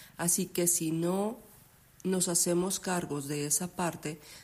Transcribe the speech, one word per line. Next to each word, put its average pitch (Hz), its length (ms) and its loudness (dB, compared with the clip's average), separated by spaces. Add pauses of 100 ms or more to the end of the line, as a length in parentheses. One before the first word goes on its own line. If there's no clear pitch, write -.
(160)
Así 175 300 2
que 175 200 0
si 160 240 2
no 190 480 0 (640)
nos 185 240 2
hacemos 175 520 2
cargos 147 480 -2
de 147 180 -2
esa 175 280 -2
parte, 160 460 -4 (240)